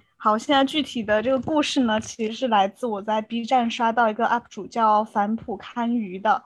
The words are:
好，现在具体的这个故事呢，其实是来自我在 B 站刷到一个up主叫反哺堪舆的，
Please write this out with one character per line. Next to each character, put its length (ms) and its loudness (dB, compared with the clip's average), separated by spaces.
好， 200 2
现 180 0
在 80 6
具 200 0
体 180 -6
的 180 2
这 120 0
个 80 2
故 220 0
事 180 -2
呢， 200 2
其 280 -6
实 40 -4
是 160 -4
来 200 4
自 180 -8
我 160 -4
在 220 -2
B 200 -6
站 260 2
刷 220 0
到 160 2
一 60 0
个 140 0
up 220 -2
主 180 -12
叫 360 2
反 320 -2
哺 220 -8
堪 340 -4
舆 300 -4
的， 240 2